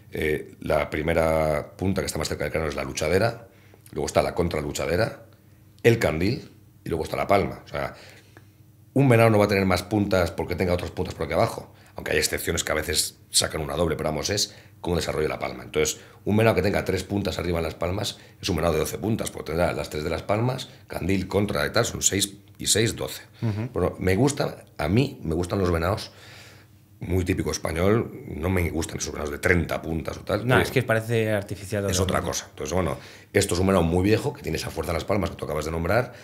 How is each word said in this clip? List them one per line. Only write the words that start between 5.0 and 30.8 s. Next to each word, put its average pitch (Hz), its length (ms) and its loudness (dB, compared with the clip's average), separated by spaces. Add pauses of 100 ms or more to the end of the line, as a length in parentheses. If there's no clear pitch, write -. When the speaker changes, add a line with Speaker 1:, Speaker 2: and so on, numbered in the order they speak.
Speaker 1:
el 117 160 6
candil 92 500 0 (340)
y - 40 -10
luego 78 160 -2
está - 120 -6
la 73 120 0
palma. 85 360 2
O - 40 -20
sea, 69 260 -6 (1000)
un 135 160 6
venado 113 220 8
no 107 80 6
va 104 60 8
a 98 40 4
tener 98 180 2
más 90 180 2
puntas 95 480 2
porque 82 240 -4
tenga 90 180 0
otras 85 160 -4
puntas 82 240 -6
por 85 120 -6
aquí 76 80 -6
abajo, - 380 -2 (240)
aunque - 160 -4
hay - 60 2
excepciones - 460 -2
que 76 80 -4
a - 20 0
veces 80 440 -2 (120)
sacan - 300 0
una 71 140 -4
doble, 80 220 0
pero 78 140 -4
vamos, 73 200 -2
es - 240 -2 (260)
cómo 85 160 -2
desarrolla 78 320 0
la 69 100 -4
palma. 64 260 -8
Entonces, 76 360 0 (240)
un 101 120 2
venado 110 200 6
que 87 60 4
tenga 85 220 2
tres 92 200 0
puntas 101 340 -2
arriba 85 200 -2
en 82 60 0
las 78 100 -4
palmas 95 440 -4 (220)
es - 80 -4
un 92 80 2
venado 80 180 2
de 78 60 2
doce - 180 -4
puntas, 107 320 -2
porque - 220 -10
tendrá 82 200 2
las 69 180 -6
tres 76 140 -6
de 80 60 -2
las 82 120 -2
palmas, 120 460 -2 (180)
candil, 92 400 -2
contra 95 400 0
y 71 60 -4
tal, 113 140 4
son - 160 -6
seis - 320 0 (240)
y - 80 -6
seis, 107 300 4
doce. - 260 -8 (200)
Speaker 2:
Ujú. 110 300 -2
Speaker 1:
Bueno, 90 260 0
me 90 180 2
gusta, - 480 0 (140)
a 73 100 -2
mí 113 340 2
me 80 120 -2
gustan 90 240 -2
los 90 140 2
venados 85 380 0 (920)
muy 90 240 0
típico 85 260 0
español, 92 800 0
no 80 220 -4
me 87 200 2
gustan 80 280 -4
esos - 140 -6
venados 73 180 -6
de 71 80 -6
treinta 80 440 2
puntas 82 360 -6
o - 20 -14
tal. 107 260 -2
Speaker 2:
No, 123 100 4
Speaker 1:
Oye, 107 80 4
Speaker 2:
es - 60 -4
que 123 120 0